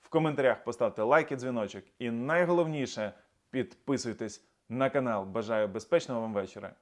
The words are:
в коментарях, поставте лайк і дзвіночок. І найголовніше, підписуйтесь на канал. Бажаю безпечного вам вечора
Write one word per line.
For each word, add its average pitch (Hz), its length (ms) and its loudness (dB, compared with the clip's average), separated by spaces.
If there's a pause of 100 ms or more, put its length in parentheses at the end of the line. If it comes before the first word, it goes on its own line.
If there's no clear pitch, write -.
в - 80 -20
коментарях, 147 560 4
поставте 113 380 0
лайк 151 300 4
і 139 40 -4
дзвіночок. 120 480 -4 (140)
І 120 120 -4
найголовніше, 151 1000 0 (380)
підписуйтесь 117 920 -4 (240)
на 131 220 0
канал. 120 340 0
Бажаю 107 440 0
безпечного 120 520 -2
вам 113 140 -4
вечора 98 480 -6